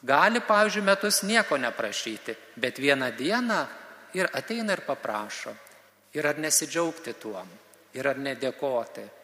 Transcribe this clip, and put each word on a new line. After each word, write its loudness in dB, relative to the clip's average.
Gali, 6
pavyzdžiui, 4
metus 4
nieko 2
neprašyti, -4
bet -2
vieną 2
dieną 0
ir 0
ateina -4
ir -4
paprašo. -6
Ir -2
ar 0
nesidžiaugti -2
tuom, -10
ir -2
ar 0
nedėkoti. -4